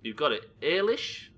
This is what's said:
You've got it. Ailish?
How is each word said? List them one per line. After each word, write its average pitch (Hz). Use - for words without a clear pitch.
You've 107
got 147
it. 107
Ailish? -